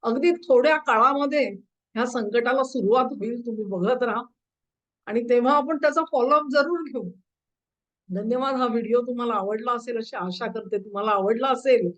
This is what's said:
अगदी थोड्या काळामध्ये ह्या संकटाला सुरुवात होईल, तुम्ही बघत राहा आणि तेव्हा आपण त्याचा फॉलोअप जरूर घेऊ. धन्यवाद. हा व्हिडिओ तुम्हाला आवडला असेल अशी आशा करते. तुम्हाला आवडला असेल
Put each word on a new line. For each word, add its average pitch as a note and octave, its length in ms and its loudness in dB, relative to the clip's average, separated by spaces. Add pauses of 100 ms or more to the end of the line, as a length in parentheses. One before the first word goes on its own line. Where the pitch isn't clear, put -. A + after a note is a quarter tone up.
अगदी C4+ 300 2
थोड्या C#4+ 440 4
काळामध्ये C#4 720 2 (460)
ह्या A#3 120 0
संकटाला A#3+ 560 0
सुरुवात B3 420 2
होईल, A#3+ 420 -6
तुम्ही A3 180 -6
बघत G3 380 -2
राहा A#3 200 -2 (840)
आणि A3+ 220 -2
तेव्हा B3 280 4
आपण D4 200 0
त्याचा D4+ 240 2 (120)
फॉलोअप C#4+ 300 4 (100)
जरूर D#4+ 260 2
घेऊ. A3+ 320 -8 (1040)
धन्यवाद. B3 400 -2
हा B3+ 120 0
व्हिडिओ A3+ 360 0
तुम्हाला A#3+ 300 -4
आवडला G#3+ 400 -2
असेल A#3 240 -6
अशी A3+ 200 -8
आशा F#3 360 -6
करते. G3 320 -6
तुम्हाला G#3 260 -4
आवडला G#3 360 0
असेल B3 520 2